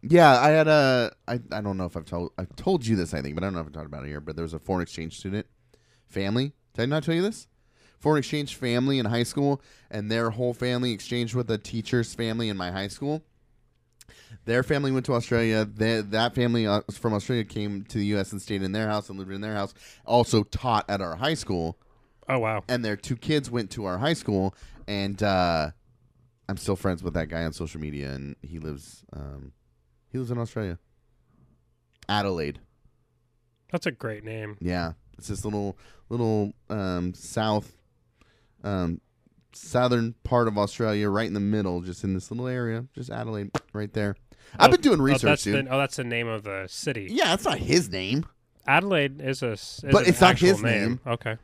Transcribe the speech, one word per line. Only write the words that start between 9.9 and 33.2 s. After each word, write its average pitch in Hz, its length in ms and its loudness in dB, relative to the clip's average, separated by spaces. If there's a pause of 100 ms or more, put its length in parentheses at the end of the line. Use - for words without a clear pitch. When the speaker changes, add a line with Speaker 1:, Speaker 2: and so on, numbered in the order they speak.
Speaker 1:
and 107 200 -6
their 113 200 0
whole 123 240 -2
family 123 380 0
exchanged 113 420 -4
with 117 160 -2
a 107 80 0
teacher's 117 560 -2
family 113 340 -2
in 98 80 -4
my 90 140 -4
high 98 160 -4
school. 147 360 -6 (1200)
Their 120 180 2
family 143 280 0
went 131 160 0
to 139 60 2
Australia. 113 520 2
They, 110 360 0
that 110 340 0
family, 120 320 2
uh, 104 140 2 (100)
from 110 220 -2
Australia 110 300 -2
came 104 420 -6
to - 120 -8
the 104 100 0
U 104 120 0
S 95 120 -4
and 98 100 -10
stayed 101 200 -6
in 95 100 -4
their 107 160 -2
house 107 220 -4
and 98 100 -12
lived 95 120 -10
in 98 100 -10
their 110 120 -6
house. 101 200 -4 (320)
Also 117 380 6
taught 113 460 0
at 101 120 0
our 82 140 -4
high 135 180 -2
school. 85 440 -4 (520)
Speaker 2:
Oh, 131 100 0
wow. 110 300 -2
Speaker 1:
And 123 140 0
their 107 120 -2
two 123 220 -6
kids 143 340 -2
went 113 200 -4
to 110 140 -8
our 90 120 -2
high 139 160 0
school, 95 420 0 (320)
and, 101 340 -4
uh, 87 500 2 (800)
I'm 101 80 -2
still 98 200 -2
friends 90 260 -2
with 87 120 -4
that 82 120 -2
guy 82 160 -4
on 80 80 -2
social 78 300 -8
media, 71 320 -6
and 69 280 -10
he 78 180 -14
lives, 76 520 -12
um, 71 400 -14 (580)
he - 80 -10
lives 123 140 -6
in 120 60 -4
Australia. 107 420 -6 (1300)
Adelaide. 95 520 -2 (1120)